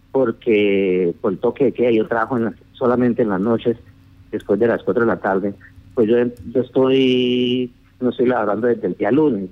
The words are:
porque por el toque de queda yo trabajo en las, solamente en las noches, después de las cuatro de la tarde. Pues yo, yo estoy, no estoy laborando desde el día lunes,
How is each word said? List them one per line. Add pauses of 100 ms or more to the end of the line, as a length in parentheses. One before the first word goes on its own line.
(120)
porque
por
el
toque
de
queda
yo
trabajo
en
las, (180)
solamente
en
las
noches, (540)
después
de
las
cuatro
de
la
tarde. (420)
Pues
yo, (340)
yo
estoy, (300)
no
estoy
laborando
desde
el
día
lunes,